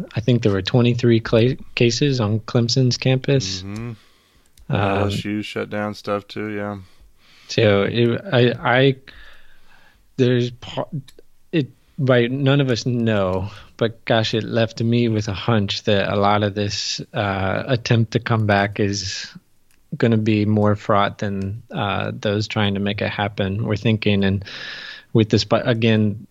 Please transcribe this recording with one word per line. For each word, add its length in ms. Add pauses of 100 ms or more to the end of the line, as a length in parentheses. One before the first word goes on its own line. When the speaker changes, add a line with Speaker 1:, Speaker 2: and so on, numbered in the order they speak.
(160)
Speaker 1:
I 40
think 220
there 100
were 100
twenty-three 600
cla-, 340 (200)
cases 440
on 220
Clemson's 560
campus. 640
Speaker 2:
Mm-hmm. 300 (800)
Speaker 1:
Um, 60
Speaker 2:
L 320
S 160
U 180
shut 280
down 240
stuff, 340
too, 220
yeah. 300 (720)
Speaker 1:
So, 340
it, 360 (140)
I, 260
I, 360 (1200)
there's 340
par-, 380 (640)
it, 160 (280)
by, 300
none 320
of 100
us 160
know, 640 (280)
but 260
gosh, 300
it 100
left 380
me 260
with 220
a 40
hunch 500
that 280
a 60
lot 260
of 100
this, 460 (140)
uh, 540
attempt 440
to 80
come 260
back 360
is 460 (720)
gonna 200
be 280
more 300
fraught 440
than, 520
uh, 420
those 360
trying 240
to 80
make 200
it 60
happen 560
were 140
thinking. 480
And 180 (680)
with 160
the 100
spi-, 240
again, 680